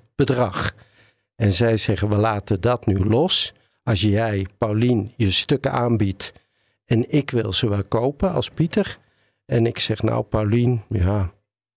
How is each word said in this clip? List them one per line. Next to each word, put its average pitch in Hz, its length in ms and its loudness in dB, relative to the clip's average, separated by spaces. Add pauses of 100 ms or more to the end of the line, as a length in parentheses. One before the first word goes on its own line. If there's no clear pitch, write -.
(160)
bedrag. 123 600 0 (600)
En 104 160 2
zij 113 260 2
zeggen: 104 320 -2
"We 104 60 0
laten 104 460 0
dat 120 240 -2
nu 98 120 2
los. 110 560 0 (300)
Als 104 180 0
jij, 101 460 0 (100)
Paulien, 113 580 0
je 101 160 2
stukken 135 400 0
aanbiedt 113 640 0 (520)
en 117 260 0
ik 143 180 0
wil 104 240 -2
ze 113 160 0
wel 101 140 0
kopen 147 480 -2
als 143 180 -4
Pieter." - 500 -2 (460)
En 117 200 2
ik 117 140 -2
zeg: - 220 -4
"Nou, 117 220 0
Paulien, 117 680 0
ja, 98 440 0 (440)